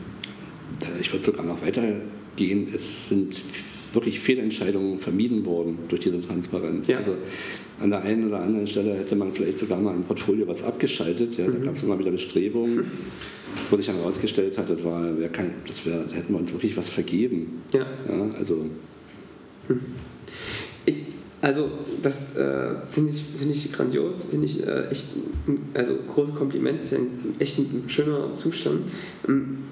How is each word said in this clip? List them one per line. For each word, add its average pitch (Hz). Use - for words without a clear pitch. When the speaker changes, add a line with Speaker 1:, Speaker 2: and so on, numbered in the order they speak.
Speaker 1:
Äh, 90
ich -
würde -
sogar -
noch 85
weiter 123
gehen. 98
Es -
sind 95
wirklich -
Fehlentscheidungen 101
vermieden 107
worden 85
durch 87
diese 87
Transparenz. 87
Speaker 2:
Ja. 123
Speaker 1:
Also 101
an 101
der 101
einen 110
oder 101
anderen 104
Stelle 101
hätte 98
man 95
vielleicht 98
sogar 95
mal 101
im 90
Portfolio 101
was 82
abgeschaltet. -
Ja, 90
da 123
Speaker 2:
Mhm. 123
Speaker 1:
gab's 147
immer 98
wieder 92
Bestrebungen, 117
Speaker 2:
<laughs> -
Speaker 1:
wo 104
sich 98
dann 98
herausgestellt 95
hat, 90
das 85
war, 85
wär 80
kein, 90
das -
wär, 82
da 80
hätten 87
wir 85
uns 85
wirklich 98
was 85
vergeben. 87
Speaker 2:
Ja. 131
Speaker 1:
Ja, 104
also 78
Speaker 2:
Mhm. 127
Ich, 151
also 143
das, -
äh, 135
finde 151
ich, 147
finde 143
ich -
grandios, 143
finde 151
ich, -
äh, -
echt, -
also 131
großes 147
Kompliment, 139
ist -
ja 135
ein, 127
echt 139
ein 123
schöner 147
Zustand. -
Ähm, 135